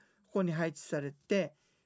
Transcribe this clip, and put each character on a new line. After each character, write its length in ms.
こ 80
こ 80
に 100
配 180
置 100
さ 200
れ 120
て、 420